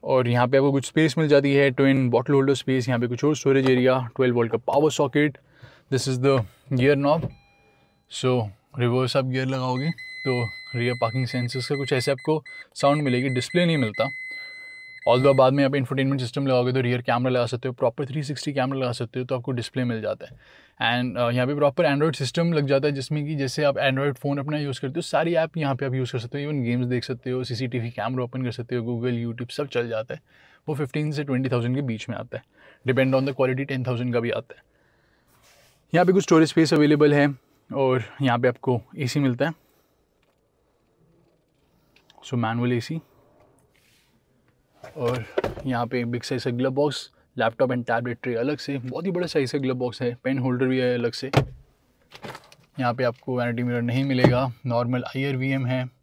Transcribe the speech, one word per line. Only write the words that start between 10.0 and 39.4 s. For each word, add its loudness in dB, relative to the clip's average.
rear 0
parking -2
sensors -4
का -2
कुछ -2
ऐसे 0
आपको -2
sound 2
मिलेगी, 0
display 2
नहीं 2
मिलता। 0
Although 6
बाद 8
में 2
यहाँ 4
पे 0
infotainment 0
system -4
लगाओगे 2
तो 2
rear 0
camera 2
लगा 2
सकते -4
हो, -4
proper 0
three -6
sixty -6
camera -2
लगा -2
सकते -6
हो, -6
तो -2
आपको -6
display -4
मिल -2
जाता -6
है। -20
And, -4
uh, 2
यहाँ 0
पे -2
proper 2
Android 2
system -2
लग 0
जाता 2
है, 2
जिसमें -4
कि -6
जैसे -2
आप 2
Android 0
phone -2
अपना -4
यूज़ -6
करते -6
हो, -4
सारी 0
ऐप -2
यहाँ 0
पे -4
आप -4
यूज़ -4
कर -4
सकते -8
हो, -6
even -2
games -2
देख -2
सकते -8
हो, -4
सीसीटीवी -6
camera -4
open -8
कर -2
सकते -8
हो, -4
Google, -4
YouTube -8
सब -6
चल -4
जाता -6
है। -16
वो -4
फिफ्टीन -4
से -4
ट्वेंटी -2
थाउजेंड 0
के -2
बीच -6
में -6
आता -10
है, -14
depend 2
on 2
the -6
quality, 0
ten -4
thousand -2
का 2
भी -2
आता -6
है। -20
यहाँ 6
पे 6
कुछ 4
storage 6
space 4
available 6
है 6
और 2
यहाँ 2
पे 4
आपको 0
एसी -2
मिलता 0